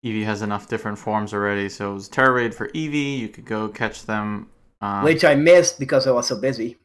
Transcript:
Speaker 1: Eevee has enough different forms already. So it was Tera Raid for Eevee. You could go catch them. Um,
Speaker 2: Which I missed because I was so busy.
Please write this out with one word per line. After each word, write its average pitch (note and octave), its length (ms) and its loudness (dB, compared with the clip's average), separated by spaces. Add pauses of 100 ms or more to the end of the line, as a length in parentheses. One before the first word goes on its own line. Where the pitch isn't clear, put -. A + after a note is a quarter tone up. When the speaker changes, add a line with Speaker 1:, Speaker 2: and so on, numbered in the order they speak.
Speaker 1:
Eevee G#2+ 200 -4
has G#2+ 180 -4
enough G#2 260 -6
different G#2+ 300 -6
forms G#2+ 360 -4
already. G2+ 340 -2
So G2+ 220 -6
it G2 40 -6
was G2 140 -12
Tera C3 240 4
Raid A#2+ 220 0
for G#2 140 -8
Eevee. C#3+ 500 -4
You A2+ 100 -6
could - 180 -16
go G#2+ 220 -4
catch G#2+ 360 -8
them. G#2+ 440 -6 (340)
Um, G2+ 200 -4
Speaker 2:
Which D#3 220 2
I D3+ 100 8
missed E3+ 460 6
because C3+ 260 2
I C3 60 2
was A#2+ 160 0
so B2 100 -2
busy. A#2 460 -4